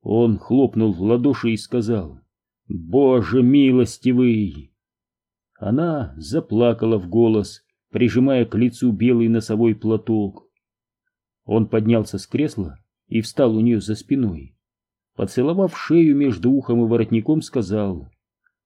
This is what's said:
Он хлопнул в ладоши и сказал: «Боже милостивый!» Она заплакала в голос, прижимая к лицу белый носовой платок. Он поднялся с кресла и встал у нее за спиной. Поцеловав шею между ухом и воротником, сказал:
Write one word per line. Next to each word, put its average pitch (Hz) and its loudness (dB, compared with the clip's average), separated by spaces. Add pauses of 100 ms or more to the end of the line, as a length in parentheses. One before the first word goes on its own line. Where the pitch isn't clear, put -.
Он 113 0
хлопнул 113 0
в 87 -6
ладоши 120 0
и 110 -2
сказал: 107 -6 (480)
«Боже 113 2
милостивый!» 123 2 (920)
Она 135 -4
заплакала 113 -2
в 90 -10
голос, 110 0 (260)
прижимая 127 2
к 113 -12
лицу 120 0
белый 113 2
носовой 113 0
платок. 107 -4 (920)
Он 110 0
поднялся 110 0
с - -12
кресла 101 -6 (280)
и 113 -2
встал 113 0
у 110 0
нее 117 2
за 104 -6
спиной. 98 -4 (580)
Поцеловав 170 -2
шею 156 4
между 127 0
ухом 123 0
и 113 0
воротником, 113 0
сказал: 98 -4 (560)